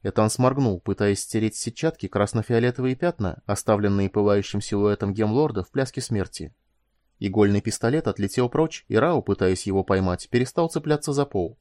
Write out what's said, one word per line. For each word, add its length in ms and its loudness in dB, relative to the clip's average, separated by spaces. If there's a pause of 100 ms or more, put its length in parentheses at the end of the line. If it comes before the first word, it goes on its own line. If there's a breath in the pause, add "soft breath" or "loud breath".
Этан 220 2
сморгнул, 500 2
пытаясь 400 0
стереть 380 -2
с 20 -10
сетчатки 480 -4
красно-фиолетовые 880 0
пятна, 500 -4
оставленные 640 0
пылающим 520 0
силуэтом 520 0
Гемлорда 500 0
в 60 -12
пляске 300 -4
смерти. 560 -6 (640)
Игольный 400 4
пистолет 480 -2
отлетел 400 -2
прочь, 400 -2
и 80 -4
Рао, 260 2
пытаясь 460 0
его 160 0
поймать, 460 0
перестал 400 0
цепляться 420 -2
за 140 2
пол. 360 -4